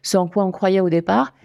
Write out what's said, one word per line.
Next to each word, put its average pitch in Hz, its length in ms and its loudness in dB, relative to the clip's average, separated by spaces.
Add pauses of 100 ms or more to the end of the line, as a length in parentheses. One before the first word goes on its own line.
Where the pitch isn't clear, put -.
ce - 160 -2
en 180 100 0
quoi 202 160 -2
on 185 80 -2
croyait 190 300 0
au 180 80 0
départ. 190 440 0 (120)